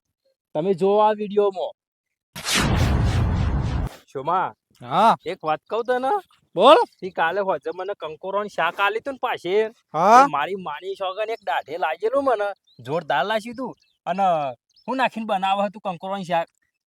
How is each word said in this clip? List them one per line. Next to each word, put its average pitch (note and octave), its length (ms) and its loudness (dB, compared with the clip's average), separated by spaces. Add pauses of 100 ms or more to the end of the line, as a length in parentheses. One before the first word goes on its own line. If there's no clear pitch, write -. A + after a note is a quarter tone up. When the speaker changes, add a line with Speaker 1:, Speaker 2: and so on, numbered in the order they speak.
(540)
Speaker 1:
તમે F3+ 200 0
જો F#3+ 220 2
આ G#3+ 160 4
વીડિયોમાં. G3+ 600 -2 (2500)
શોમા, C#3+ 420 -2 (260)
Speaker 2:
હા. E3 360 4 (100)
Speaker 1:
એક F3 180 -6
વાત D#3 160 0 (100)
કહું A3 140 -2
તને? B3+ 260 0 (440)
Speaker 2:
બોલ. B3 220 8 (260)
Speaker 1:
ઈ F#3 80 -10
કાલે E3+ 300 -2
હોજે E3 340 -4
મને F#3 200 -8
કંકોડોનું F#3 540 -8
શાક E3+ 320 -2
આલી G#3 200 0
તું C4+ 140 -8
ને B3 80 -16
પાછે. G#3 440 -2 (280)
Speaker 2:
હા. G#3+ 360 8
Speaker 1:
મારી D3+ 240 -2
માની F3+ 400 -10
છોકરાને G3 380 -6
એક A3+ 140 -8
દાઢે D#3+ 320 -4
લાગેલું F#3+ 460 -2
મને, G#3 240 0 (320)
જોરદાર D#3+ 440 -2
લાગ્યું A3 320 -4
તું. A3+ 180 -10 (320)
અને G3 160 -2 (640)
હું B3+ 80 -4
નાખીને A3+ 300 -2
બનાવે G3 420 0
તું G3+ 120 -14
કંકોડોનું F#3+ 440 -8
શાક? E3 240 -2 (420)